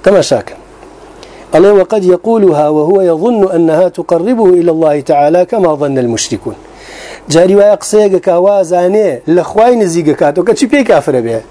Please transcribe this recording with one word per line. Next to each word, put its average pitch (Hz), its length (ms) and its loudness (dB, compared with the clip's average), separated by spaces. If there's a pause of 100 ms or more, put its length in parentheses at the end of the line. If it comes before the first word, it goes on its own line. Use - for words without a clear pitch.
تەماشاکە. 175 500 0 (960)
ئەڵێ: 175 260 4
«وقد 190 240 -2
يقولها 180 680 0
وهو 156 320 0
يظن 190 560 0
أنها 165 320 2
تقربه 185 600 -2 (100)
إلى 170 160 0
الله 151 260 0
تعالى 151 440 0
كما 180 300 -2
ظن 139 220 -4
المشركون.» 117 580 -6 (760)
جاری 180 260 2
وایە 202 260 4
قسەیەکە 208 440 0
کە 180 100 0 (100)
وازانێ 190 640 0 (260)
لە 175 140 2
خوای 233 320 2
نزیکە 165 400 -2
کاتەوە 156 260 0
کە 226 120 0
چی 262 120 0
پێی 285 180 2
کافرە 143 360 0
بێ؟ 113 140 -4 (120)